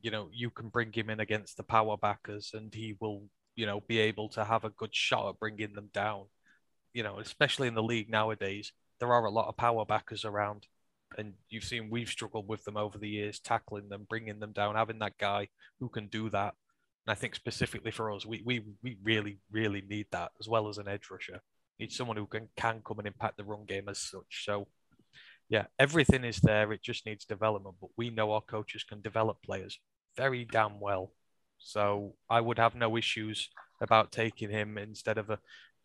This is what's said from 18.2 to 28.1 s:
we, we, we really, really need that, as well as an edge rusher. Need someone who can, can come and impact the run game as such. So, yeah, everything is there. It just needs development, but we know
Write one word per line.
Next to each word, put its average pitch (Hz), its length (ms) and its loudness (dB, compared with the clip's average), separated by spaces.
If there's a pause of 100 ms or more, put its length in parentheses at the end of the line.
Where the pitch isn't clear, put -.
we, 107 180 -6
we, 120 200 0 (180)
we 120 220 -8
really, 104 340 2 (140)
really 101 360 0
need 104 240 -6
that, - 280 -2
as 104 80 -10
well 110 200 2
as 104 100 -8
an 101 100 -10
edge 101 240 -6
rusher. 90 300 -12 (380)
Need - 120 -8
someone 117 260 -4
who 107 80 -4
can, 110 320 -8
can 113 260 0
come 107 160 -6
and 104 80 -6
impact - 300 -2
the 101 60 -10
run 104 220 -10
game 98 220 -4
as 101 120 -6
such. - 460 -10
So, 104 220 -2 (800)
yeah, 107 180 4 (120)
everything 139 460 6
is 117 160 -4
there. 107 340 6
It 101 80 -6
just - 240 -6
needs 107 200 -10
development, 98 540 0
but 95 160 -16
we 120 140 -4
know 110 220 2